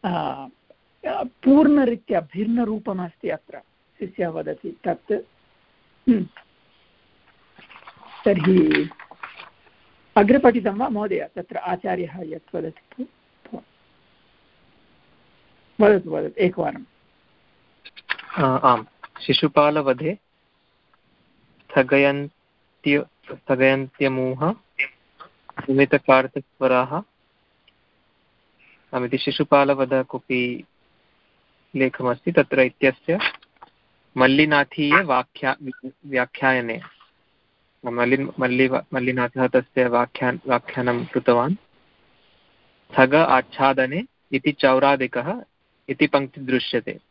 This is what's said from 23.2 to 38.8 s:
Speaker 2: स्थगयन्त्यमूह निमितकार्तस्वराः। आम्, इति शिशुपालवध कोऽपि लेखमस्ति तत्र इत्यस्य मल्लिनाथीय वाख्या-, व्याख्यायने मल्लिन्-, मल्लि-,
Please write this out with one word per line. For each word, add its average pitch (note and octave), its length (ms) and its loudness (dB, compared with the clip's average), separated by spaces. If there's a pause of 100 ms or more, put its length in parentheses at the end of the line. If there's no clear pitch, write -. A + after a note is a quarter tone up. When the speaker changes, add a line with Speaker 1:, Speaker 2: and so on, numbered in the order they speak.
Speaker 2:
स्थगयन्त्यमूह C3 1200 -2 (1120)
निमितकार्तस्वराः। C3+ 1300 0 (1900)
आम्, B2 100 -4
इति B2+ 120 -4
शिशुपालवध C#3 880 2
कोऽपि B2 580 -6 (1120)
लेखमस्ति B2+ 560 -2
तत्र C#3 280 2
इत्यस्य C3 600 0 (1000)
मल्लिनाथीय C#3+ 840 2
वाख्या-, C3 880 -4 (160)
व्याख्यायने B2+ 760 -2 (1040)
मल्लिन्-, B2 540 -2
मल्लि-, B2+ 420 0 (120)